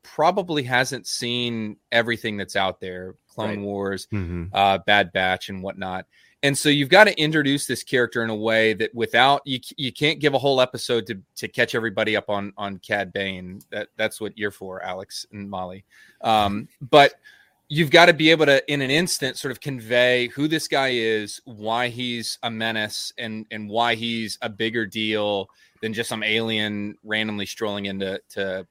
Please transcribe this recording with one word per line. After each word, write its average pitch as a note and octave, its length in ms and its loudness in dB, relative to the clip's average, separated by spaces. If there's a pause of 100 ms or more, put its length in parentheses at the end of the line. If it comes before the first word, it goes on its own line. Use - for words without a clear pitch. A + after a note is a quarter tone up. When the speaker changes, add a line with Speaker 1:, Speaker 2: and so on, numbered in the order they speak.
Speaker 1:
probably E3+ 600 0
hasn't B2+ 420 0
seen A#2+ 720 -4 (160)
everything A2+ 440 0
that's F#2+ 200 -8
out F#2+ 240 0
there, F#2 340 -10 (140)
Clone G#2+ 220 -6
Speaker 2:
Right. G#2 100 -8
Speaker 1:
Wars, G2 520 -6
Speaker 3:
Mm-hmm. F2 400 -4
Speaker 1:
uh, G2 260 4
Bad G2+ 340 2
Batch F#2 380 -2
and F#2+ 120 -12
whatnot. F#2 440 -10 (360)
And C#3 140 2
so - 120 0
you've C#3+ 220 2
gotta G3+ 280 8
introduce D3+ 480 0
this A#2+ 160 -6
character A#2+ 400 0
in A2+ 80 -2
a A2 40 -2
way A2 400 2
that G#2+ 200 -4
without, A#2+ 520 4
you, C3 120 -4 (200)
you C3 120 -4
can't D3 300 -2
give C#3 140 2
a C3 40 0
whole C3+ 220 2
episode A#2+ 460 0
to, G#2 120 -8 (180)
to A2 120 -10
catch A#2+ 260 0
everybody A2 400 0
up G2+ 140 -2
on, G2+ 280 -4
on G2+ 220 -8
Cad G2 340 -4
Bane. F#2+ 480 -8 (100)
That, G#2 260 -8
that's A2 240 -4
what G2+ 180 -8
you're G#2 140 -4
for, F#2 300 -14
Alex F#2 500 -10
and G2+ 180 -12
Molly. F#2 340 -10 (360)
Um, G#2+ 480 0 (120)
but C#3+ 340 8 (540)
you've D3+ 220 0
gotta E3+ 220 10
be D#3 180 4
able D#3 160 6
to, C3+ 160 6 (100)
in C#3+ 100 0
an C3 80 -2
instant, D3 480 0
sort C#3 120 -6
of A#2+ 100 -12
convey B2 680 2
who C#3+ 180 -2
this D#3 220 -2
guy C3+ 220 2
is, A2+ 560 -2
why A#2 420 -2
he's A#2+ 540 -6
a A#2+ 80 -4
menace, A2 680 -4
and, A2 320 -10
and G#2+ 180 -12
why A#2 280 0
he's A2+ 460 -6
a A#2+ 80 -6
bigger A2+ 360 -2
deal G#2 640 -2 (320)
than A2 140 -6
just A2+ 160 -4
some A2 120 -4
alien G#2+ 800 -2
randomly G#2+ 440 -4
strolling G#2 400 -6
into, G2 420 -6
to, F#2+ 420 -6